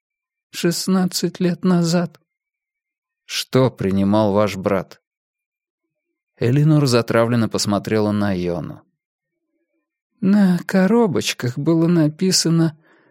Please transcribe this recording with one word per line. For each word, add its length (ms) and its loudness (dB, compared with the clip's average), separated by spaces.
«Шестнадцать 840 -2
лет 240 -2
назад». 560 0
«Что 460 0
принимал 640 0
ваш 220 0
брат?» 460 -4
Элинор 480 2
затравленно 640 0
посмотрела 640 -2
на 220 -2
Йону. 500 -6
На 460 4
коробочках 880 0
было 300 0
написано: 920 0